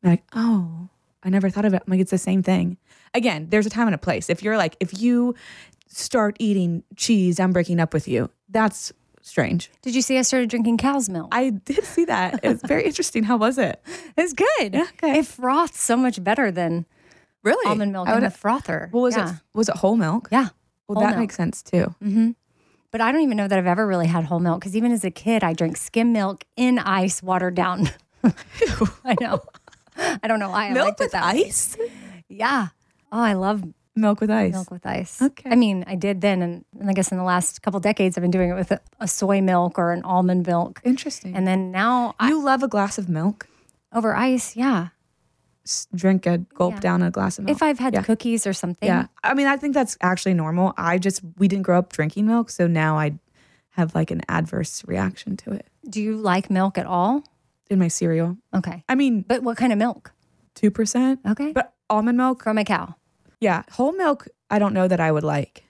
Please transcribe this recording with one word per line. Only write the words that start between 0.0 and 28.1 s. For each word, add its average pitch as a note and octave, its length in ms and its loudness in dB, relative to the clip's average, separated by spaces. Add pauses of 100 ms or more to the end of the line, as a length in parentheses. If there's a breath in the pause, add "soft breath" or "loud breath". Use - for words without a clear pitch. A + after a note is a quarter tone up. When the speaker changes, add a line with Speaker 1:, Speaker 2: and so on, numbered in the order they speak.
Speaker 1:
They're F3+ 80 4
like, E3+ 120 2 (120)
"Oh, F#3 540 -2 (340)
I F#3 60 -4
never G3 200 2
thought G3+ 160 -2
of G3+ 80 4
it." F3+ 100 0
I'm - 80 -10
like, F#3 100 2
"It's F#3 100 0
the F#3 80 0
same F#3+ 240 0
thing." F3+ 340 0 (380 soft breath)
Again, F#3 340 -2
there's G#3+ 160 2
a G#3+ 60 -4
time A3+ 160 0
and F#3 80 2
a - 20 -8
place. - 320 -4
If E3+ 140 -2
you're G#3+ 140 0
like, E3+ 220 0
if F#3+ 220 -4
you A#3+ 320 2 (580 loud breath)
"Start G#3+ 480 0
eating F#3 440 0 (120)
cheese, F#3 440 2
I'm F#3 140 2
breaking F3 260 0
up E3 140 0
with D#3 140 -2
you." B2 220 -2 (200)
That's G#3+ 420 -2 (300)
strange. - 480 -2 (120)
Speaker 2:
Did B3+ 140 -6
you C4 60 2
see C4 160 0
I C4 60 2
started B3 260 0
drinking A#3 280 0
cow's C4 320 0
milk? E3+ 220 -6
Speaker 1:
I B3+ 200 0
did C#4 320 -2
see - 220 0
that. G3 380 -2
It's - 240 0
very D4+ 180 0
Speaker 2:
<laughs> E4 40 2
Speaker 1:
interesting. C4 340 -2
How A#3 140 2
was A#3+ 200 2
it? G3+ 240 -2 (360 loud breath)
Speaker 2:
It's E4 160 0
good. G4 400 0
Speaker 1:
Yeah, D#4+ 200 0
okay. D4+ 260 2
Speaker 2:
It C#4+ 80 0
froths C#4 520 0
so A#3 160 2
much B3 280 0
better G#3+ 280 2
than E3+ 340 -2 (580 soft breath)
Speaker 1:
Really? E4 260 2
Speaker 2:
almond G#3 220 0
milk F#3 160 -4
Speaker 1:
I G#3+ 80 2
Speaker 2:
in A#3 60 4
the G#3 60 2
Speaker 1:
would F#3 60 -4
Speaker 2:
frother. G3+ 580 -4
Speaker 1:
What A#3 100 2
was B3 140 2
Speaker 2:
Yeah. F#3 140 0
Speaker 1:
it? F3+ 60 -6 (180)
Was G#3+ 160 2
it - 80 -2
whole G3+ 180 2
milk? G3+ 360 0
Speaker 2:
Yeah. A#3+ 180 2 (380)
Speaker 1:
Well, G3+ 80 -4
Speaker 2:
Whole G#3+ 80 2
Speaker 1:
that G#3 80 4
Speaker 2:
milk. - 80 -2
Speaker 1:
makes A3 160 -2
sense - 280 -4
too. F3 300 0 (100)
Speaker 2:
Mm-hmm. A3 280 2 (600)
But A3 100 -8
I A3+ 100 2
don't D#4 100 2
even B3+ 160 2
know G3+ 100 -2
that F#3+ 100 2
I've F3+ 100 2
ever G3 200 2
really F3 200 2
had E3 180 0
whole E3+ 160 -2
milk, E3+ 220 0
'cause G3 120 -8
even A#3+ 160 2
as G#3+ 140 0
a F3+ 60 -2
kid, A3 320 0
I E3 100 2
drank D#3+ 240 -2
skim A#3 340 0
milk G3+ 320 -2 (140)
in B3 220 4
ice, F#3+ 440 0
watered F#3 320 0
down. F3+ 340 0 (160)
<laughs> - 180 -14